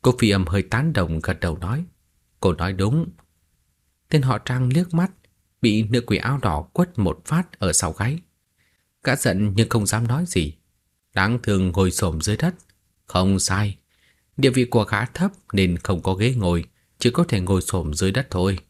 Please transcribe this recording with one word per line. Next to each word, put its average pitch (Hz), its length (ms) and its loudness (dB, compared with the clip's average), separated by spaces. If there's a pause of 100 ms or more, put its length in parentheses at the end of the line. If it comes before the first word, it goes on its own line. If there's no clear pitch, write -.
Cô 127 180 4
Phi 113 100 4
Âm 98 180 2
hơi 92 160 0
tán 143 300 -2
đồng 82 260 0
gật 92 200 -4
đầu 82 180 -2
nói: 110 280 -6 (540)
"Cô 92 140 2
nói 87 200 -2
đúng." 127 360 0 (1000)
Tên 151 120 4
họ 127 160 2
Trang 127 360 0
liếc 175 200 0
mắt, 175 180 0 (500)
bị 110 220 4
nữ 120 180 0
quỷ 107 160 -2
áo 135 240 -2
đỏ 76 200 0 (120)
quất 175 260 -2
một 95 260 0
phát 170 340 -4
ở 90 140 0
sau 82 200 -2
gáy. 131 260 -4 (840)
Gã 127 120 0
giận 101 400 0
nhưng 110 140 2
không 107 160 0
dám 113 220 -2
nói 139 200 0
gì. 78 260 -2 (600)
Đáng 107 300 0
thương 95 280 2
ngồi 92 200 2
xổm 80 300 -2
dưới 104 160 -2
đất. 175 180 -2 (500)
Không 190 340 2
sai, 101 380 -2 (600)
địa 135 120 4
vị 123 160 2
của 117 180 2
gã 104 220 -2
thấp 185 260 -2 (220)
nên 92 240 2
không 87 240 -4
có 95 120 -2
ghế 110 220 0
ngồi, 87 300 0 (340)
chỉ 120 120 2
có 170 120 0
thể 117 160 0
ngồi 92 220 2
xổm 80 320 -4
dưới 92 180 0
đất 127 180 -2
thôi. 92 300 -2 (100)